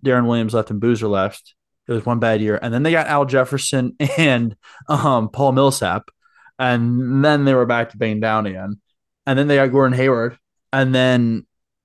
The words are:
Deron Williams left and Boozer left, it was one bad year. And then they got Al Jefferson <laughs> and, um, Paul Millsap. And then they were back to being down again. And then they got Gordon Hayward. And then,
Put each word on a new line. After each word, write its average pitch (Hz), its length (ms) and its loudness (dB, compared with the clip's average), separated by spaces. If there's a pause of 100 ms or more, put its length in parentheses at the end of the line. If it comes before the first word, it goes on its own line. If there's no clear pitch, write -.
Deron 123 240 2
Williams 117 260 -2
left 110 160 -2
and 104 120 -6
Boozer 113 260 0
left, 101 460 -4 (340)
it 127 60 -4
was 110 120 -4
one 120 140 -2
bad 110 220 0
year. 107 200 -2
And 117 120 -6
then 123 100 -2
they 160 80 0
got 160 160 0
Al 143 180 0
Jefferson 131 720 -2 (100)
<laughs> 139 120 -2
and, 120 380 0 (340)
um, 131 400 0
Paul 135 240 0
Millsap. 127 560 0 (500)
And 123 640 0
then 147 220 2
they 135 80 4
were 123 120 4
back 117 260 -2
to 104 60 -20
being 110 220 -2
down 110 260 0
again. 95 360 -10 (440)
And 135 120 0
then 143 100 0
they 143 80 2
got 135 160 2
Gordon 131 260 2
Hayward. 123 400 0 (360)
And 131 200 2
then, 123 520 2 (400)